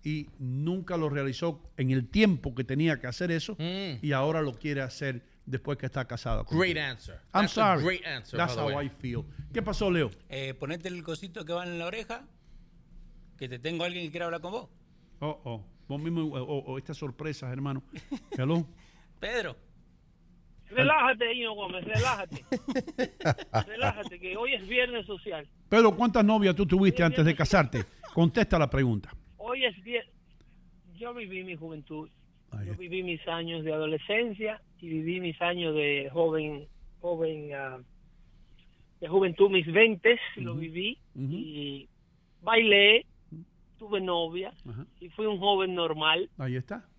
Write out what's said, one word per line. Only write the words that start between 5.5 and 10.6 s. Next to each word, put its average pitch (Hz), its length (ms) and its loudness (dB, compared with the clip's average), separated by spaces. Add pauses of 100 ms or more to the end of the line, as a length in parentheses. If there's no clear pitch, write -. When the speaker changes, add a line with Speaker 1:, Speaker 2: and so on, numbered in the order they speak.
Speaker 1:
que - 80 -8
está 123 180 -4
casado 110 400 -2
contigo. 160 160 0
Speaker 2:
Great 175 160 2
answer. 139 380 -8 (180)
Speaker 1:
I'm 196 120 4
Speaker 2:
That's - 120 -2
a 214 200 6
Speaker 1:
sorry. 139 80 0
Speaker 2:
great 180 200 -2
answer, 131 320 -8
Speaker 1:
That's 147 180 0
Speaker 2:
by 113 120 -2
the 139 60 0
Speaker 1:
how 139 40 -2
Speaker 2:
way. 143 100 -4
Speaker 1:
I - 20 -4
feel. 120 340 -6 (300)
¿Qué 226 100 -2
pasó, 202 260 0
Leo? 156 220 2 (180)
Speaker 3:
Eh, 135 240 -8
ponete 165 360 -8